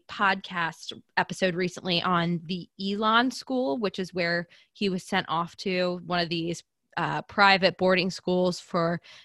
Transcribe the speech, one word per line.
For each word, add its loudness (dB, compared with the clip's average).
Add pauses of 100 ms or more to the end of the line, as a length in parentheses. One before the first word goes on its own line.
podcast -4 (240)
episode 0
recently -2
on 0
the -8 (100)
Elon 2
School, -4
which -2
is -6
where -2 (260)
he -2
was -2
sent -2
off -2
to, -2
one 0
of -2
these, -4 (360)
uh, -2
private 4
boarding 4
schools 0
for, -2 (240)